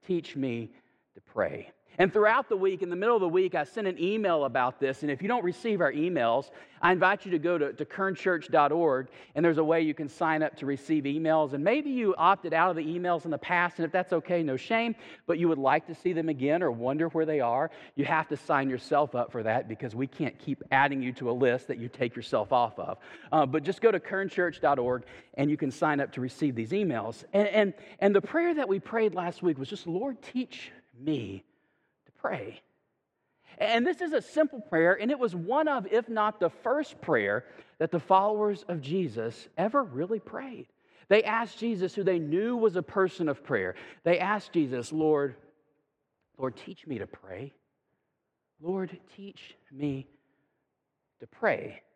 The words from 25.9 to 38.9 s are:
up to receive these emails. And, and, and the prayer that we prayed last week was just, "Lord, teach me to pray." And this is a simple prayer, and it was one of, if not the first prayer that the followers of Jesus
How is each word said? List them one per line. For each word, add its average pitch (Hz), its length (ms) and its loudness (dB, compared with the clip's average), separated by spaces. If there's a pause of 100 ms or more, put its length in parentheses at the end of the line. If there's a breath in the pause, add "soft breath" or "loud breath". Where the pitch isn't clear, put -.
up 135 120 -4
to - 80 -8
receive 127 340 -2
these 113 180 -4
emails. 123 600 -2
And, 208 160 4
and, 196 260 2 (260 loud breath)
and 202 140 4
the 196 60 6
prayer 339 320 0
that 285 160 -2
we 196 120 0
prayed 220 340 0
last 175 280 -4
week 165 160 2
was 135 100 -8
just, - 180 -12
"Lord, 214 340 -4
teach - 500 -8 (300)
me 113 440 -4 (600)
to - 80 -20
pray." 117 480 -6 (1000 soft breath)
And 233 280 2
this 359 140 -2
is 339 120 -4
a 269 80 2
simple 294 400 -2
prayer, 175 400 4
and 233 120 0
it 294 60 -2
was 240 140 0
one 220 360 0
of, 254 240 -2
if 226 160 2
not 220 320 -2
the 170 100 2
first - 500 -4
prayer 104 440 0 (340 loud breath)
that 160 140 -2
the 170 80 0
followers 208 680 2
of 175 140 -6
Jesus 127 760 -4